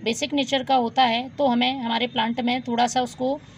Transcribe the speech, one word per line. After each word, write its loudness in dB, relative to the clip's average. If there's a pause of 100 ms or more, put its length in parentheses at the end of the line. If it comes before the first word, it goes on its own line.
basic -2
nature 0
का 2
होता 2
है, 0
तो 0
हमें 2
हमारे -2
प्लांट -2
में 0
थोड़ा 0
सा 0
उसको -2 (240)